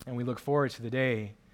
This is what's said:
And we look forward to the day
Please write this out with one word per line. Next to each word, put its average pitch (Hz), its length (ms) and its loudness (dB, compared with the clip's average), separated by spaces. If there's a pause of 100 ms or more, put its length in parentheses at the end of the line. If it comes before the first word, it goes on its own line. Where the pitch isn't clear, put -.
And 127 100 -4
we 123 60 -2
look 123 160 -2
forward 139 320 2
to - 100 -12
the 117 80 -6
day 117 440 0 (200)